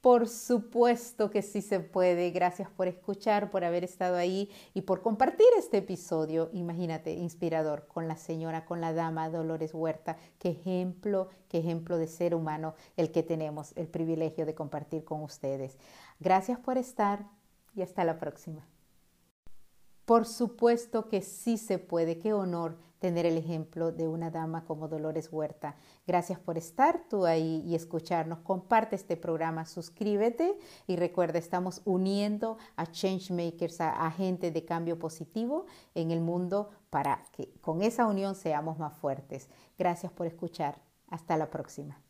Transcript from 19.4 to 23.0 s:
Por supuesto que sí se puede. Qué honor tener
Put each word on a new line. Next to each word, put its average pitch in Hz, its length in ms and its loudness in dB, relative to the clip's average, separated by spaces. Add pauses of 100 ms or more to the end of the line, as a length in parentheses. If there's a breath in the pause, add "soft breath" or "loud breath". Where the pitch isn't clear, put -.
Por 226 220 6
supuesto 233 840 0
que 190 140 0
sí - 340 -2
se 190 220 -2
puede. 165 400 0
Qué 214 120 0
honor 175 460 -2 (220 loud breath)
tener 170 260 0